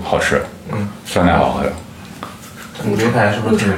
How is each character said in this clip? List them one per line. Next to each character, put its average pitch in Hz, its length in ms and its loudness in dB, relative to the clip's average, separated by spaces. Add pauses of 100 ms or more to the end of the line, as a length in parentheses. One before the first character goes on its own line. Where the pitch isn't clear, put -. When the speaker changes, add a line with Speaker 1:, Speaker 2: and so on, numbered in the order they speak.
Speaker 1:
好 - 140 0
吃， - 260 2 (280)
Speaker 2:
嗯。 101 180 -2 (160)
Speaker 1:
酸 95 220 2
奶 80 100 6
好 65 140 4
喝。 71 120 -2 (1200)
Speaker 2:
牛 110 280 2
排 104 200 4
是 - 80 0
不 113 120 2
是 110 40 6
特 101 120 4
别 95 100 2